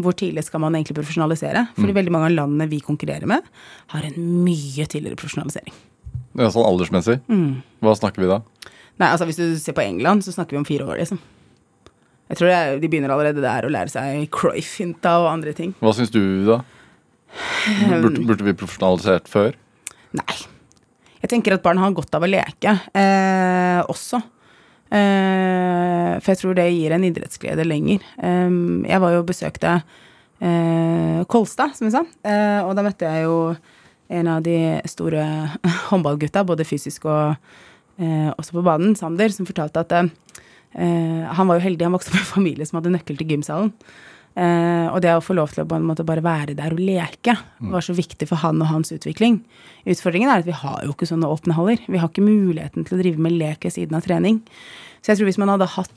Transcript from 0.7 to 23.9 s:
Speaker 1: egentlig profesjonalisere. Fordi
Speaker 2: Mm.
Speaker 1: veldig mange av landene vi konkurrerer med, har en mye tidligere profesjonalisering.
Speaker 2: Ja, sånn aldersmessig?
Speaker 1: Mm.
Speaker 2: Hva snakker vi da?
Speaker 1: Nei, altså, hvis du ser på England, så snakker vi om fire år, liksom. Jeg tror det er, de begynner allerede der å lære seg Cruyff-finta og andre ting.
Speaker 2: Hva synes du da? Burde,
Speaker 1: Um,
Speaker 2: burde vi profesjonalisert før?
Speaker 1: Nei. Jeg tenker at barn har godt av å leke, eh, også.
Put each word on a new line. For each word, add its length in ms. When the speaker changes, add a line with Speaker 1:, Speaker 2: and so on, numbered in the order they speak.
Speaker 1:
egentlig 220
profesjonalisere. 640
Fordi 160
Speaker 2:
Mm. 80
Speaker 1:
veldig 100
mange 160
av 80
landene 320
vi 160
konkurrerer 480
med, 140
har 100
en 140
mye 480
tidligere 240
profesjonalisering. 560
Speaker 2:
Ja, 160
sånn 160
aldersmessig? 540
Speaker 1:
Mm. 320
Speaker 2:
Hva 140
snakker 300
vi 20
da? 140
Speaker 1:
Nei, 140
altså, 160
hvis 100
du 180
ser 160
på 120
England, 420
så 80
snakker 220
vi 20
om 80
fire 220
år, 100
liksom. 220
Jeg 100
tror 100
det 80
er, 220
de 100
begynner 240
allerede 260
der 220
å 80
lære 180
seg 460
Cruyff-finta 880
og 80
andre 240
ting. 240
Speaker 2:
Hva 160
synes 160
du 340
da? 140
Burde, 180
Speaker 1:
Um, 80
Speaker 2:
burde 160
vi 160
profesjonalisert 720
før? 240
Speaker 1:
Nei. 240
Jeg 80
tenker 240
at 80
barn 160
har 160
godt 240
av 80
å 20
leke, 460
eh, 880
også. 340